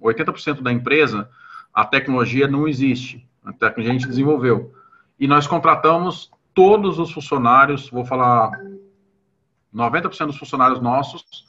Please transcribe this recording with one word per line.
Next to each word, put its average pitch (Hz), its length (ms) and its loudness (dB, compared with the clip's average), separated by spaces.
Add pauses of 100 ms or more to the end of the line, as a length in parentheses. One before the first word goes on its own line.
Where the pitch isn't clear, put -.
oitenta 113 300 -2
por - 100 -16
cento 143 220 -6
da 123 100 0
empresa, 120 560 0 (420)
a 131 140 0
tecnologia 135 600 0
não 143 200 -2
existe. 135 600 -4 (180)
A 101 80 -14
tecnologia 113 380 -2
a - 20 0
gente 127 140 -2
desenvolveu. 127 680 0 (460)
E 139 80 0
nós 147 180 2
contratamos 165 840 0 (240)
todos 196 420 4
os 165 140 -4
funcionários, 135 800 2
vou 123 120 -6
falar, 123 480 2 (1200)
noventa 131 380 -2
por - 60 -12
cento 156 140 -4
dos 147 100 -10
funcionários 127 420 0
nossos 127 420 -4 (260)